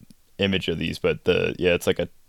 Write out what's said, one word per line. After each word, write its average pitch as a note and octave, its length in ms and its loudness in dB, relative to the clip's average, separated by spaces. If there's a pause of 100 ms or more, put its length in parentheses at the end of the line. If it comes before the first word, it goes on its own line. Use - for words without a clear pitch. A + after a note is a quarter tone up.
(400)
image F#2+ 280 0
of E2+ 120 -2
these, E2+ 200 -6
but E2 260 -2
the, F2 340 2
yeah, F2 140 2
it's F2 140 -2
like F#2+ 120 0
a F2 100 -2 (200)